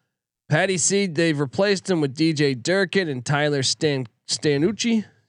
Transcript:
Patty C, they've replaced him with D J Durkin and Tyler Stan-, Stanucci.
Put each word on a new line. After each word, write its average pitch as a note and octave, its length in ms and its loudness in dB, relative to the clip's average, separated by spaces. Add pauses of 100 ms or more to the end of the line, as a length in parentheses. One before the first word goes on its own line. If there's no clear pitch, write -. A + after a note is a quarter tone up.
(480)
Patty F3+ 300 2
C, G3 300 2
they've D#3+ 320 0
replaced G3 500 -2
him E3+ 100 2
with C#3 140 -2
D D#3+ 180 2
J C#3+ 220 2
Durkin F3+ 540 0
and B2+ 160 -6
Tyler C#3+ 400 0
Stan-, C#3 420 -2 (220)
Stanucci. G3+ 760 0 (240)